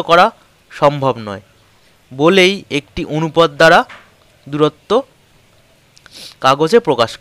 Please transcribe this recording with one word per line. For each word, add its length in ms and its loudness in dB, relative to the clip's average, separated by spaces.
করা 160 6
সম্ভব 340 0
নয় 140 -12
বলেই 420 2
একটি 240 -12
অনুপাত 340 -2
দ্বারা 200 4
দূরত্ব 420 -4
কাগজে 340 2
প্রকাশ 320 -2